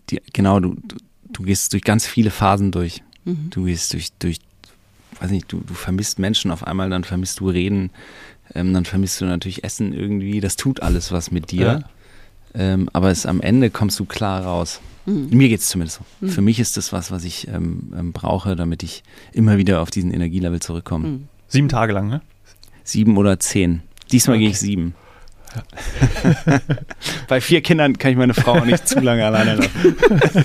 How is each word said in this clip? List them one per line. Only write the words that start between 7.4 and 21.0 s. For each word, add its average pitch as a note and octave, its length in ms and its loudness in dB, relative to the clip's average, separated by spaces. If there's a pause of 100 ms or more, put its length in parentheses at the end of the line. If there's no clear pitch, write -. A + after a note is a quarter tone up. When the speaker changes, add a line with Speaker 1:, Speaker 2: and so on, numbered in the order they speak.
Speaker 1:
Reden, F#2 420 0 (640)
ähm, F#2 200 0
dann F2+ 100 2
vermisst F#2+ 360 -2
du F#2+ 60 -4
natürlich F2+ 360 -4
Essen - 300 -4
irgendwie. G2+ 480 -4
Das G2 160 -4
tut - 260 -2
alles F2 300 0
was F2 180 -4
mit F2 220 -4
dir. F2+ 140 2
Speaker 3:
Ja. C3+ 140 2 (720)
Speaker 1:
Ähm, F#2+ 380 0
aber F#2 200 2
es, E2+ 120 -2
am F2 160 0
Ende A2+ 300 4
kommst - 300 -2
du G2 40 -2
klar F#2+ 400 -4
raus. F2 360 -4 (260)
Speaker 2:
Mhm. D#3+ 240 -2
Speaker 1:
Mir C3 180 8
geht's A2 200 0
zumindest E2 300 -4
so. - 280 -12
Speaker 2:
Mhm. F#2+ 40 -4
Speaker 1:
Für G2+ 120 -2
mich A2 160 4
ist - 180 -2
das - 160 -6
was, F#2 200 -6
was F2+ 100 -6
ich, F2 240 -10
ähm, E2+ 500 -6
ähm, F2 160 -6
brauche, F#2+ 440 -4
damit E2+ 260 -4
ich - 220 -12 (280)
immer A2 260 4
wieder F#2 220 4
auf E2+ 120 -2
diesen F2+ 200 -2
Energielevel F2 480 -2
zurückkomme. E2+ 480 -6